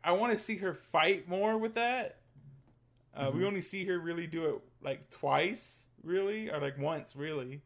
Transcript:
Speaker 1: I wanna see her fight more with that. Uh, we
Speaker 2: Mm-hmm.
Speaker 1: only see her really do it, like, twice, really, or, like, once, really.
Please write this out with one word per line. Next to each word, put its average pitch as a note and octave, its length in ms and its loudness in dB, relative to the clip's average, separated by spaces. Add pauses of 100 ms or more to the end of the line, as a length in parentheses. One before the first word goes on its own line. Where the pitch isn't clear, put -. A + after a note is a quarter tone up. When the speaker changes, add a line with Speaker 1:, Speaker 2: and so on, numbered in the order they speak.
Speaker 1:
I E3+ 80 6
wanna A3 260 4
see A3 180 -2
her F#3 160 -2
fight E3 540 2
more G3+ 300 2
with A3 180 0
that. A#3+ 460 0 (920)
Uh, C#3 200 0
we D#3 60 0
Speaker 2:
Mm-hmm. F#3+ 80 2
Speaker 1:
only G3+ 140 -2
see F#3+ 260 -4
her F3+ 120 2
really E3+ 280 -4
do D#3+ 180 -2 (100)
it, - 60 -8 (200)
like, - 280 -6
twice, D3 800 0 (140)
really, G3 480 -2
or, D3+ 100 -2
like, C#3 180 -2
once, D3+ 380 -4
really. C#3+ 500 -6